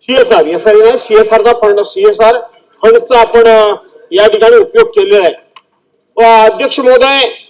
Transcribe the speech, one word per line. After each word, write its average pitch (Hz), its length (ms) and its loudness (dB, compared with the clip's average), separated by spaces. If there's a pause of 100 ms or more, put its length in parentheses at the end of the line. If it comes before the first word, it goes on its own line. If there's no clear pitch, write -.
सीएसआर, 240 440 -2
एसआरए 175 340 0
नाही, 233 180 2
सीएसआरचा 220 560 0
फंड, 208 260 -2
सीएसआर 208 580 -2 (460)
फंडचा 233 360 0
आपण, 226 280 2
अ, 214 260 2 (380)
या 202 160 0
ठिकाणी 415 280 2
उपयोग - 320 0
केलेला 196 400 -2
आहे. 156 60 -4 (840)
अ, 226 280 2
अध्यक्ष 240 340 -4
महोदय 254 480 0 (220)